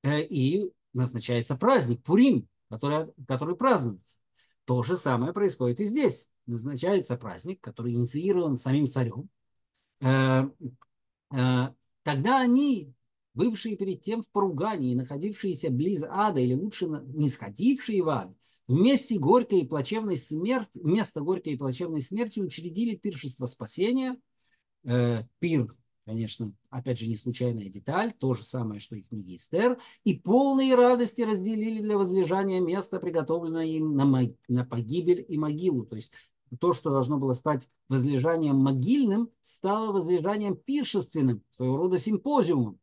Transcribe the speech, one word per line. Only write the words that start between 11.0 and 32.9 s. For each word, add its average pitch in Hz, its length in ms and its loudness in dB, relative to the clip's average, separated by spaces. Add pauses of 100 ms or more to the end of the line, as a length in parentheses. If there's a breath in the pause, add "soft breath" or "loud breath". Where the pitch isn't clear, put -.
э, 127 340 2 (340)
тогда 156 380 2
они, 247 540 2 (400)
бывшие 214 420 -2
перед 190 240 -4
тем 226 220 -4
в - 80 -16
поругании, 180 640 0
находившиеся 143 760 -4
близ 151 380 0
ада, 196 320 0
или 123 140 2
лучше 185 320 -4
на-, 151 180 -6
нисходившие 151 1000 0
в 160 60 0
ад, 104 240 -4 (360 soft breath)
вместе 208 500 4
горькой 202 420 4
и 147 60 -4
плачевной 185 500 -2
смерти, 202 680 -4
вместо 170 380 0
горькой 165 320 -2
и 135 40 -4
плачевной 139 440 -4
смерти 214 400 -4
учредили 180 560 -4
пиршество 135 500 -8
спасения. 247 680 -2 (680)
Э, 120 380 0 (160)
пир, 156 340 0 (320)
конечно, 110 480 -6 (180)
опять 127 280 -6
же, 113 80 -8
не 113 100 -2
случайная 120 520 -4
деталь, 156 500 -2
то 131 160 0
же - 100 -8
самое, 110 360 -6
что - 160 -14
и 101 60 -14
в - 60 -20
книге 92 280 -12
Эстер, 240 440 0 (240 loud breath)
и 190 100 2
полные 269 600 4
радости 247 480 4
разделили 220 580 -2
для 214 160 0
возлежания 190 640 2
место, 185 380 -2